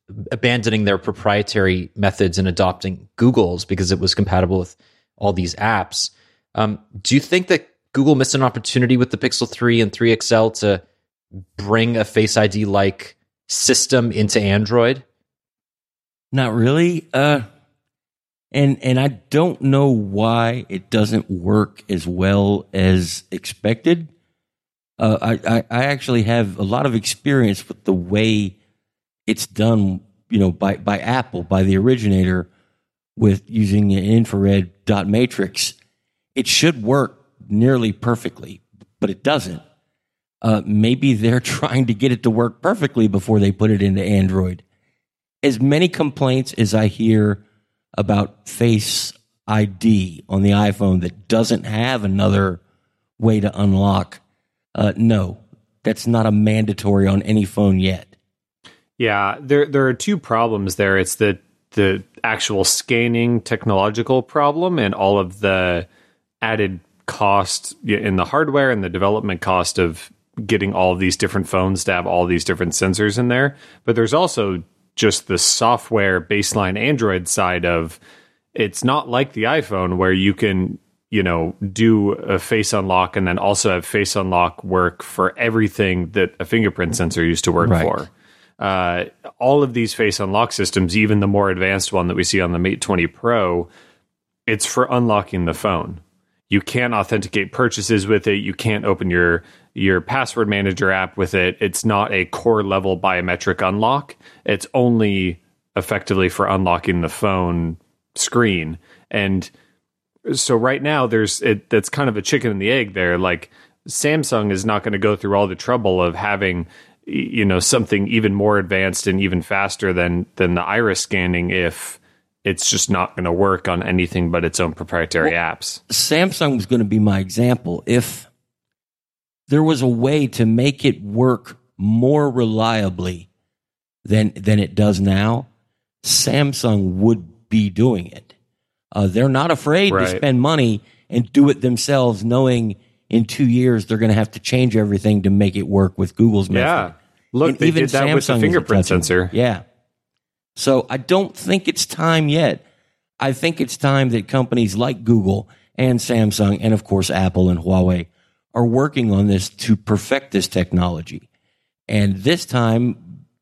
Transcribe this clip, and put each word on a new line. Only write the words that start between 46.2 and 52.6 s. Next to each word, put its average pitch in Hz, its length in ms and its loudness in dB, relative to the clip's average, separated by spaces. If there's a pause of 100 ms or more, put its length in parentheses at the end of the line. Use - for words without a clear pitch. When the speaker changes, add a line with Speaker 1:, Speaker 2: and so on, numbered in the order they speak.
Speaker 2:
as 107 200 0
I 107 140 2
hear 104 580 2 (520)
about 101 500 -2
Face - 680 -2 (340)
I 107 180 0
D 95 640 0
on 98 140 0
the 101 80 4
iPhone 101 500 2
that - 260 -8
doesn't 113 380 0
have 113 380 -2
another 98 580 0 (580)